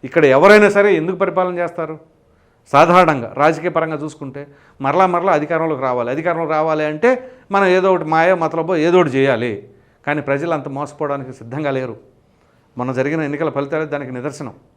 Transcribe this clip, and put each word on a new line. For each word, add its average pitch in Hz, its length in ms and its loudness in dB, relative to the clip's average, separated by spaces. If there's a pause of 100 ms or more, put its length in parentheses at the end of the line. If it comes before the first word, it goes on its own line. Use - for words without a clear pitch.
ఇక్కడ 156 160 2 (120)
ఎవరైనా 202 400 8
సరే 202 140 4 (100)
ఎందుకు 180 220 -4
పరిపాలన 180 400 -2
చేస్తారు? 160 340 -8 (760)
సాధారణంగా 160 560 6 (120)
రాజకీయ 156 360 2
పరంగా 160 260 -2
చూసుకుంటే 143 380 -12 (440)
మరలా 156 200 4 (100)
మరలా 175 240 0
అధికారంలోకి 156 500 -4
రావాలి. 123 260 -2
అధికారంలోకి 160 420 -4
రావాలి 156 340 -2
అంటే 156 200 0 (440)
మనం 196 120 2 (100)
ఏదో 185 160 2
ఒకటి 175 220 0
మాయ 170 280 4
మతలబో 160 300 -4 (140)
ఏదో 170 140 2
ఒకటి 147 180 0
చేయాలి. 123 340 0 (540)
కానీ 147 220 -4
ప్రజలు 143 280 -2
అంత 143 200 -8
మోసపోవడానికి 139 640 -8
సిద్ధంగా 139 360 -8
లేరు. 127 180 -6 (840)
మొన్న 123 200 -4
జరిగిన 147 300 -2
ఎన్నికల 143 280 -4
ఫలితాలే 151 380 -4
దానికి 135 240 -8
నిదర్శనం. 131 360 -10 (220)